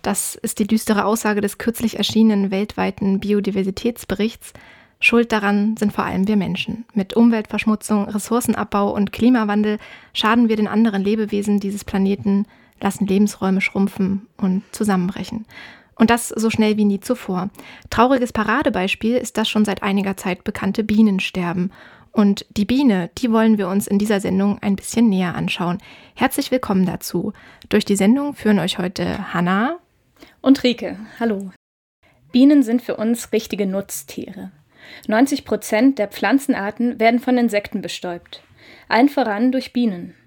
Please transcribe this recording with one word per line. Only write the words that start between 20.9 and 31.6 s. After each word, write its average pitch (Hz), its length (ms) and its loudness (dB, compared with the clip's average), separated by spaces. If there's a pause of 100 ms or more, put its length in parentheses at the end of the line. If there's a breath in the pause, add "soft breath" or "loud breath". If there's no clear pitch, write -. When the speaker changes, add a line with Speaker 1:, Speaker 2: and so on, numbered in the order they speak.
Speaker 1:
Und 202 380 2
die 208 140 -2
Biene, 220 540 2
die 233 140 0
wollen 220 260 4
wir 196 100 -2
uns 196 200 -2
in 202 100 2
dieser 208 220 0
Sendung 196 420 0
ein 202 140 0
bisschen 233 320 0
näher 185 260 0
anschauen. 170 440 -4 (360 loud breath)
Herzlich - 380 -2
willkommen 190 340 0
dazu. 180 460 -6 (360 loud breath)
Durch 208 160 2
die 202 120 0
Sendung 262 400 2
führen 208 240 2
euch 180 180 -2
heute 180 560 -4
Hannah 196 440 0 (640 soft breath)
Speaker 2:
und 269 200 6
Rike. 220 340 -2 (220)
Hallo. 196 320 -2 (800)